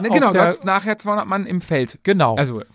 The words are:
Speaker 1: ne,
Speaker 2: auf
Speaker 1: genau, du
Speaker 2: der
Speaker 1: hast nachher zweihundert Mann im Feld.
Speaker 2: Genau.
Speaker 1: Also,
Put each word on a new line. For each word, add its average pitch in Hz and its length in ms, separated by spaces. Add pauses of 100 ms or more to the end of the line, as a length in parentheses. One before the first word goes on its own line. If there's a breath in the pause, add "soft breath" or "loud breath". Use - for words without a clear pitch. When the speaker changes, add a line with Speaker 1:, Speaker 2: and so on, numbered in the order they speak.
Speaker 1:
ne, 226 60
Speaker 2:
auf 214 60
Speaker 1:
genau, 277 120
du 190 60
Speaker 2:
der 180 140
Speaker 1:
hast - 180
nachher 196 320
zweihundert 208 300
Mann 196 180
im 180 160
Feld. 131 420
Speaker 2:
Genau. 151 320
Speaker 1:
Also, 123 280 (120)